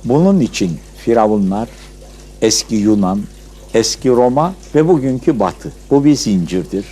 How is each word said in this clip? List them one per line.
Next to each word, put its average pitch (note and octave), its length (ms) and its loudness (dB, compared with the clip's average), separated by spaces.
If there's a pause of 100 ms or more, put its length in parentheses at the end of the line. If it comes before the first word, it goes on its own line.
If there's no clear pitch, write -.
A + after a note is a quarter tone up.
Bunun E3+ 340 2
için F#2 400 -2 (180)
Firavunlar, G#2+ 720 0 (720)
eski A2 340 0
Yunan, G#2 460 0 (520)
eski A2+ 360 -2
Roma B2+ 440 2 (220)
ve D#3 120 4
bugünkü C3+ 520 0
Batı. - 320 -4 (200)
Bu C#3 140 2
bir D3 100 4
zincirdir. F#2 760 -4